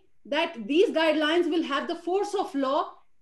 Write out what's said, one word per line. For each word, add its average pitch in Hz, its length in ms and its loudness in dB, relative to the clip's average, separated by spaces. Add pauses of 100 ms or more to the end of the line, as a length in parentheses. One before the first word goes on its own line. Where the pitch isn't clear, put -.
(260)
that 320 300 -2 (100)
these 320 240 4
guidelines 311 580 2
will 320 140 0
have 269 240 -4
the 339 80 -6
force 381 400 -2
of 381 200 -4
law 277 360 0 (300)